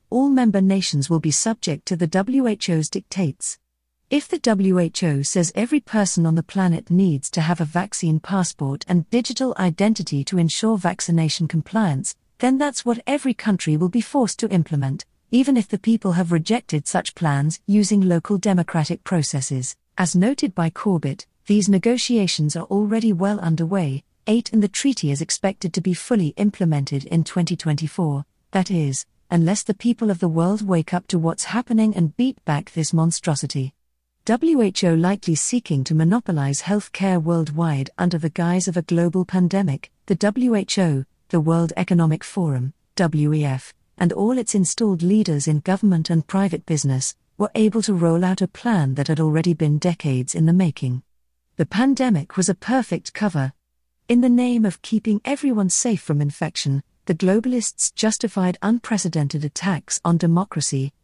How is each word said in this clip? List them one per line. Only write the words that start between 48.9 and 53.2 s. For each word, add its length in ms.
that 140
had 100
already 360
been 220
decades 600
in 100
the 60
making. 500
The 100
pandemic 720
was 120
a 60
perfect 600
cover. 380